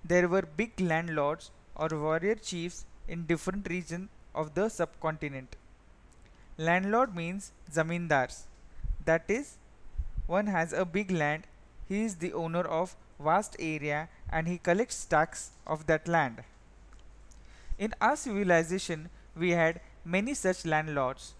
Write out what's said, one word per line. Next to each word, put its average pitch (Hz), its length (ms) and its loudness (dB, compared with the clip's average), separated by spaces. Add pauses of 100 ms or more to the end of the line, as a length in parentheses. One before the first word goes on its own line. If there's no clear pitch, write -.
there 175 240 4
were 185 140 4
big 180 400 -4
landlords 160 680 0 (240)
or 156 140 -2
warrior 160 440 0
chiefs 170 520 -6 (220)
in 165 200 -6
different 185 420 -2
regions 175 400 -6 (240)
of 156 220 -4
the 202 140 2
subcontinent. 151 880 -6 (1000)
Landlord 190 580 2
means 175 360 -6 (200)
zamindars. 160 760 0 (600)
That 160 220 4
is, 247 300 -2 (680)
one 202 220 0
has 170 260 0
a 185 100 0
big 185 280 -2
land, 156 320 0 (440)
he 202 180 -2
is 202 100 -4
the 165 180 -4
owner 165 280 0
of 160 340 -2 (240)
vast 160 400 2
area 151 500 -2 (220)
and 165 160 0
he 175 100 -2
collects - 480 2
tax - 460 2 (160)
of 156 180 -4
that 160 220 2
land. 139 340 2 (1400)
In 220 240 0
our 247 140 6
civilization, 180 960 2 (280)
we 175 140 2
had 170 280 4 (280)
many 202 280 0
such 185 300 0
landlords 151 760 0